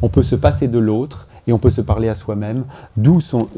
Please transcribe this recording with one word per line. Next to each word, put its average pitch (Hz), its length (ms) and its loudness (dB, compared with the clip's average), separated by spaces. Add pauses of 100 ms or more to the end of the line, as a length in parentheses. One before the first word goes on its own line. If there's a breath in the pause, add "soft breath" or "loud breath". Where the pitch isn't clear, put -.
on 113 80 2
peut 131 140 4
se 123 120 0
passer 139 320 0
de 120 120 0
l'autre 113 500 -2 (200 loud breath)
et 120 40 2
on 110 60 2
peut - 120 4
se - 100 -2
parler 113 280 -2
à 110 60 -2
soi-même, 107 500 -6 (320 loud breath)
d'où 151 240 4
son, - 380 -2